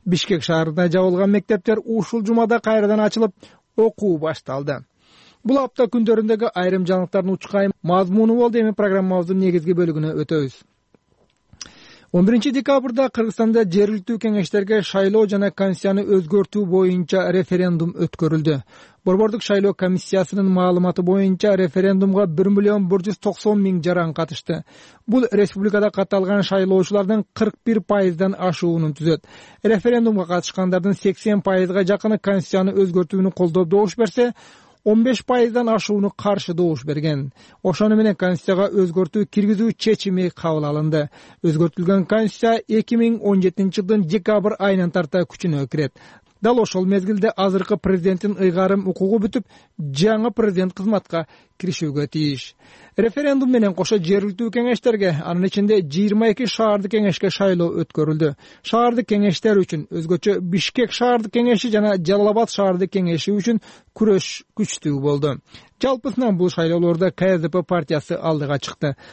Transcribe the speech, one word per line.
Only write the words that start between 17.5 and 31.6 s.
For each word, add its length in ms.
өткөрүлдү. 640
Борбордук 360
шайлоо 300
комиссиясынын 720
маалыматы 560
боюнча, 560
референдумга 720
бир 240
миллион 400
бир 100
жүз 160
токсон 460
миң 200
жаран 300
катышты. 520
Бул 260
республикада 580
катталган 520
шайлоочулардын 920
кырк 220
бир 160
пайыздан 560
ашуунун 560
түзөт. 320
Референдумга 640
катышкандардын 640
сексен 480
пайызга 460